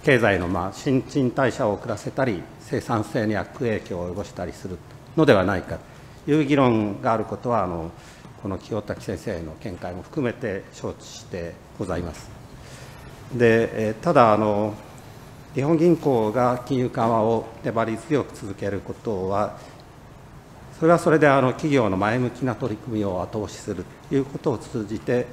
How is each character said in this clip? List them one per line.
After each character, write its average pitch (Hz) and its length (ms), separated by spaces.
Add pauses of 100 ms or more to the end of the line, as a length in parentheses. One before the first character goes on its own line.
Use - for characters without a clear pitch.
経 135 160
済 104 200
の、 87 100
ま 90 200
あ、 101 40
新 131 300
陳 131 320
代 131 180
謝 120 160
を 104 60
遅 - 120
ら 110 120
せ - 120
た 131 140
り、 101 180 (180)
生 120 200
産 110 240
性 113 220
に 107 100
悪 90 220
影 110 220
響 95 180
を 87 120
及 90 40
ぼ 101 100
し - 80
た 90 140
り 80 80
す - 120
る 90 120 (360)
の 160 120
で 135 80
は 92 100
な 95 140
い 82 40
か 82 160 (460)
と 147 60
い 151 100
う 147 60
議 143 100
論 113 460
が 120 100
あ 113 60
る 107 80
こ 104 100
と 123 140
は、 110 140
あ - 20
の、 85 240 (520)
こ 104 60
の 95 80
清 107 240
滝 - 240
先 98 140
生 90 240
の 80 180
見 90 160
解 90 160
も 90 80
含 - 240
め 117 80
て 98 400
承 104 220
知 - 100
し - 220
て 85 260 (260)
ご - 60
ざ 90 140
い - 20
ま 85 140
す。 - 160 (1040)
で、 113 540
え - 20
ー、 110 120
た 170 120
だ、 120 180
あ 104 60
の、 104 340 (800)
日 127 100
本 160 120
銀 165 220
行 117 340
が 127 320
金 139 140
融 123 100
緩 117 220
和 117 140
を 113 200 (180)
粘 113 220
り 110 140
強 135 260
く - 100
続 98 200
け 101 160
る 98 100
こ - 140
と 95 340
は、 101 300 (1200)
そ 165 80
れ 165 60
は 170 60
そ 170 120
れ 151 100
で、 151 80
あ 139 120
の、 127 120
企 151 200
業 123 160
の 95 80
前 107 220
向 123 120
き - 140
な 123 120
取 117 160
り 107 40
組 110 220
み 104 60
を 90 180
後 107 200
押 95 120
し - 40
す - 140
る 90 120 (260)
と - 40
い 139 40
う 135 60
こ 139 140
と 156 140
を 107 60
通 113 260
じ 107 140
て 123 340